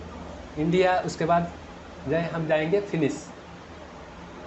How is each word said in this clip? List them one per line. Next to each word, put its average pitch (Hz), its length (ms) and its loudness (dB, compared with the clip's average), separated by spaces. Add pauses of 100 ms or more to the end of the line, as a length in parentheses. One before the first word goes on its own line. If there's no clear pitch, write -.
(600)
India। 180 420 6
उसके 170 240 -2
बाद 170 260 4 (580)
जाए, 165 200 2
हम 160 180 -2
जाएंगे 156 340 4
Finnish। 160 420 0 (1200)